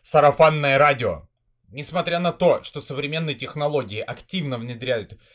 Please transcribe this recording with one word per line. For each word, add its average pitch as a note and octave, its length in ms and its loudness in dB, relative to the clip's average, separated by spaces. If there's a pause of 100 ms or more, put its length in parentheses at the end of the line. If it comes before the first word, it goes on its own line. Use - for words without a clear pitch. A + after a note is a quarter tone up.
сарафанное D3 720 4
радио. A#2+ 520 2 (420)
Несмотря E3+ 480 -4
на F3 140 0
то, D#3+ 300 2
что - 180 -12
современные C#3+ 540 -6
технологии B2+ 680 -4
активно C3+ 560 -8
внедряют A#2 640 -6 (160)